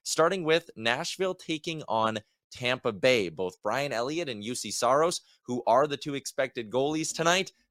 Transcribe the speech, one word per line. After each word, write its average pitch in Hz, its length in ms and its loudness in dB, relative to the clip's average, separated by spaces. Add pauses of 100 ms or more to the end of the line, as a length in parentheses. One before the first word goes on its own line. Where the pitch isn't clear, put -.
starting 175 400 2
with 160 320 2
Nashville 151 600 -2
taking 160 520 -6
on 110 320 2 (320)
Tampa 123 400 -2
Bay. 107 380 4
Both 90 340 -6
Brian 131 300 -2
Elliott 147 340 -4
and 104 160 -8
Juuse 113 300 -6
Saros, 147 480 2 (220)
who 123 220 -4
are 131 220 6
the 143 80 -4
two 143 200 -8
expected 127 540 -6
goalies 151 460 0
tonight, 175 380 2 (180)